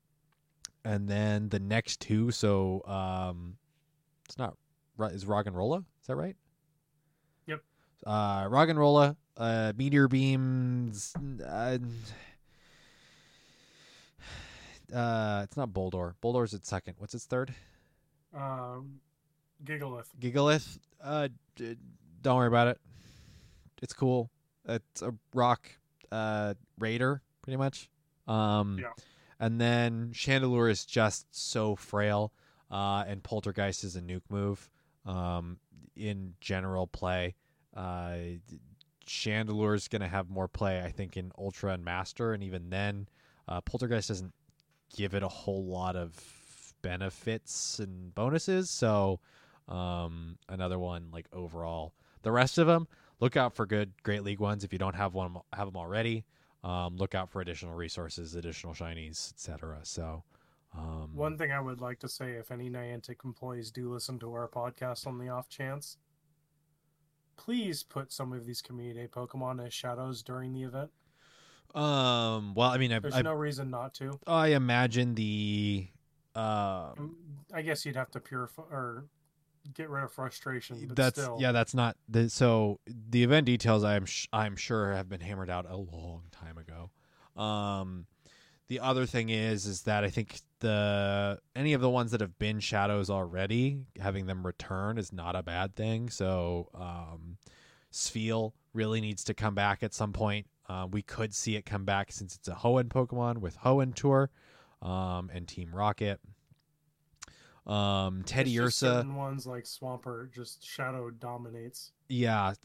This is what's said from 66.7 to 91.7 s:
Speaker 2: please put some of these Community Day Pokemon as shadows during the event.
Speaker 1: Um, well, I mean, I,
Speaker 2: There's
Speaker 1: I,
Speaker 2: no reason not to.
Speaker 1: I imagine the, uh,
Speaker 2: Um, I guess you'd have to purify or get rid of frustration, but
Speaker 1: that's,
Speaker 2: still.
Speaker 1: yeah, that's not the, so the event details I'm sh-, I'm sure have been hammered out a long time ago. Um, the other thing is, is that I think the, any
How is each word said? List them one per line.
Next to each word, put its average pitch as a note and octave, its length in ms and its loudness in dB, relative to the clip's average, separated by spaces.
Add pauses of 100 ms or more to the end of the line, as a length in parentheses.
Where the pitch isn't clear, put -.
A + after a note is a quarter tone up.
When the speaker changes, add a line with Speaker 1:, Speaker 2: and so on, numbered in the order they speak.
Speaker 2:
please A3 480 -4
put C3+ 280 -8
some B2+ 200 -6
of A#2+ 140 -8
these A#2+ 160 -8
Community A#2+ 380 -12
Day A#2+ 80 -10
Pokemon B2+ 560 -6
as A#2 80 -10
shadows B2 500 -6
during B2+ 300 -8
the C3 120 -6
event. C3 260 -8 (840)
Speaker 1:
Um, A#2+ 800 2
well, B2 160 6
I B2+ 80 2
mean, B2+ 140 2
I, A2+ 60 2
Speaker 2:
There's C3 160 -4
Speaker 1:
I, B2+ 80 4
Speaker 2:
no D#3 120 0
reason C#3 360 -4
not B2+ 240 -6
to. C#3 320 -8
Speaker 1:
I E3 220 6
imagine B2 640 6
the, G#2 760 2 (460)
uh, G2+ 640 -2
Speaker 2:
Um, D#3 180 -10 (360)
I E3 100 -6
guess D#3 240 -2
you'd C3+ 100 -4
have C3 160 -4
to B2 80 -8
purify B2+ 500 -8
or B2+ 340 -6 (680)
get D#3+ 160 -8
rid C#3 120 -2
of B2+ 80 -6
frustration, B2 760 -8
but A#2 100 -6
Speaker 1:
that's, C3 240 6
Speaker 2:
still. B2 180 -4
Speaker 1:
yeah, B2+ 140 4
that's A#2 220 2
not A#2+ 240 2 (100)
the, A#2 220 6
so A2 560 6
the A#2 360 2
event C#3+ 220 8
details A2+ 400 6
I'm G#2 220 4
sh-, - 260 -6
I'm G#2+ 240 0
sure G#2 380 0
have F#2+ 160 -4
been F#2 100 -6
hammered F#2+ 300 -6
out F2+ 180 -2
a F#2 80 -8
long E2+ 460 -10 (100)
time E2 240 -16
ago. E2 340 -14 (500)
Um, G2+ 640 -2 (640)
the B2 120 -4
other B2+ 240 2
thing A#2 240 0
is, A2 380 0
is G2 160 -4
that G#2 220 2
I G2 60 0
think - 300 -4 (200)
the, G2+ 800 2 (160)
any D3 200 2